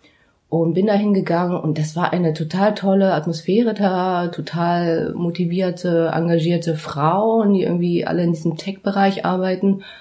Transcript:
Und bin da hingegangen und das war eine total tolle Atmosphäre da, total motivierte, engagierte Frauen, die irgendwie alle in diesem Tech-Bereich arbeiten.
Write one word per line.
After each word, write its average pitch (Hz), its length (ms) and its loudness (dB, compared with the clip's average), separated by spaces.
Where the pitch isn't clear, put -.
Und 165 240 0
bin 190 140 2
da 214 80 2
hingegangen 185 640 0
und 156 200 -2
das 156 180 -4
war 180 180 -2
eine 170 180 0
total 180 420 0
tolle 190 380 2
Atmosphäre 185 640 0
da, 185 540 0
total 170 840 -2
motivierte, 175 1040 0
engagierte 165 600 0
Frauen, 202 760 2
die 185 120 2
irgendwie 175 420 0
alle 170 160 0
in 175 100 2
diesem 160 240 -2
Tech-Bereich 196 720 -2
arbeiten. 185 560 0